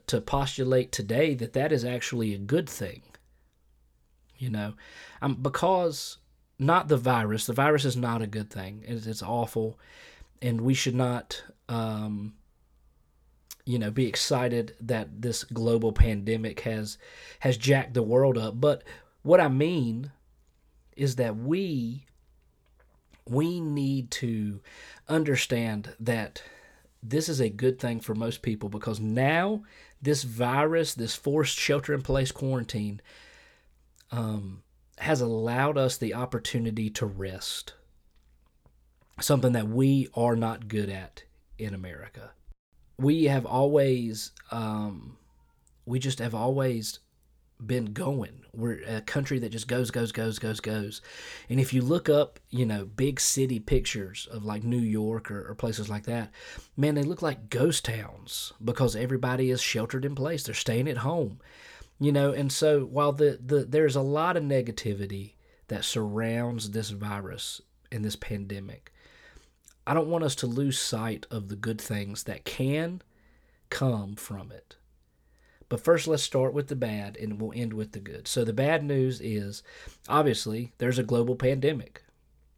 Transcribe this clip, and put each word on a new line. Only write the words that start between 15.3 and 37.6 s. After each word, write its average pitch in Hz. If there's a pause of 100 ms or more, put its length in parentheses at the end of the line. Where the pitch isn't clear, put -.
global 113
pandemic 110
has, 110 (440)
has 127
jacked 131
the 120
world 120
up. 110
But 147 (400)
what 175
I 156
mean 135 (840)
is 135
that 113
we, 139 (1200)
we 165
need 139
to 107 (480)
understand 120
that 113 (640)
this 151
is 139
a 113
good 127
thing 117
for 110
most 113
people, 107
because 107
now 156 (380)
this 139
virus, 139
this 113
forced 143
shelter-in-place 135
quarantine, 113 (1120)
um, 107 (360)
has 156
allowed 120
us 131
the 113
opportunity 117
to 113
rest, 95 (1500)